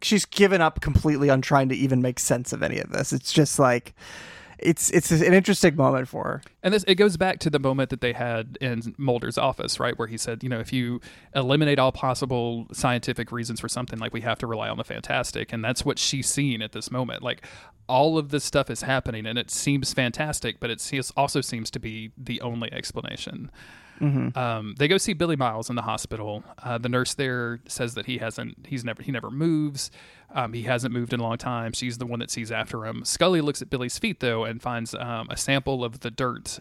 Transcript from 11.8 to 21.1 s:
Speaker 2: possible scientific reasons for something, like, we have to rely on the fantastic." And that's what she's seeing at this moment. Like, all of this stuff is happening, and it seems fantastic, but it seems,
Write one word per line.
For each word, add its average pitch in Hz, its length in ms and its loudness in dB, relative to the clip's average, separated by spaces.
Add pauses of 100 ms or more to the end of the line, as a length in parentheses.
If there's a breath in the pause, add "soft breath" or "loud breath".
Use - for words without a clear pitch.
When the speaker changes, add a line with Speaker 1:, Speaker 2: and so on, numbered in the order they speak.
Speaker 2:
possible 120 800 -2
scientific 123 600 0
reasons 117 280 -4
for - 80 -6
something, 120 300 -6
like, 113 160 -6
we 117 80 -6
have 113 160 0
to - 80 -4
rely 110 240 -4
on 110 80 -4
the 117 60 -6
fantastic." 117 680 -4
And 110 140 -4
that's 123 180 -2
what 143 140 -2
she's - 320 -2
seeing 135 320 0
at 110 120 -8
this - 180 -10
moment. 123 320 -4
Like, 120 200 -6 (460 loud breath)
all 147 300 6
of 147 100 -2
this 143 140 0
stuff - 260 0
is 117 140 -6
happening, 127 420 -2
and 113 140 -4
it 113 100 -6
seems 139 440 0
fantastic, 131 640 -2
but 120 100 -4
it 113 100 -6
seems, - 380 -4